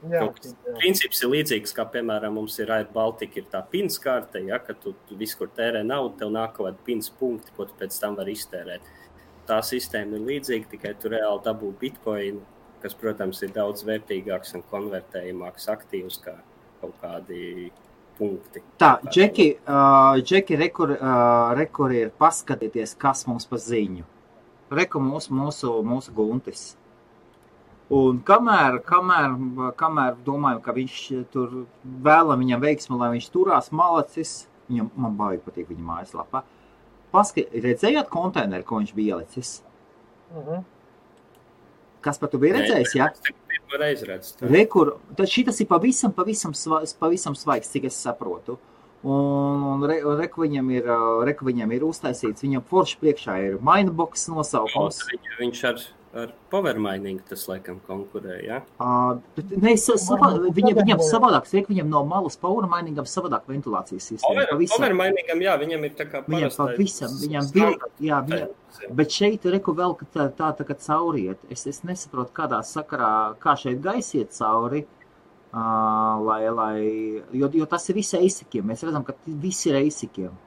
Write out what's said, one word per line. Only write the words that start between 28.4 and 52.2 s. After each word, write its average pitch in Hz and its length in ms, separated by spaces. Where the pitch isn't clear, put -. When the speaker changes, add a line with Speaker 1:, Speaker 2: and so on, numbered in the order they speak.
Speaker 3:
kamēr, 175 540
kamēr 147 440
domājam, 139 400
ka 123 160
viņš 131 200
tur, 123 260
vēlam 151 440
viņam 127 220
veiksmi, 143 340
lai 120 140
viņš 120 180
turās 180 400
malacis, 160 640
viņam, 117 300
man 117 220
baigi 101 300
patīk 82 260
viņa 82 160
mājaslapa. 85 560
Paska-, 190 360
redzējāt 156 600
konteineru, 151 560
ko 110 140
viņš 104 120
bija 107 220
ielicis? 85 380
Speaker 1:
Mhm. 165 360
Speaker 3:
Kas 143 140
par 147 120
to 135 80
bija 156 160
Speaker 2:
Nē, 240 60
Speaker 3:
redzējis, 143 340
ja? 127 120
Speaker 2:
es - 160
tikai - 240
pirmo - 340
reizi 143 260
redzu 92 280
to. 123 160
Speaker 3:
Re, 175 160
kur, 156 260
tad 190 160
šitas 247 300
ir 214 60
pavisam, 202 480
pavisam 190 400
sva-, 156 300
pavisam 165 400
svaigs, 135 360
cik 131 180
es - 100
saprotu. 113 600
Un, 143 600
un 139 220
re, 156 180
un 147 160
re, 170 80
ka 165 160
viņam 139 280
ir, 123 160
ā, 117 140
re, 139 140
ka 143 120
viņam 120 280
ir 127 100
uztaisīts, 156 580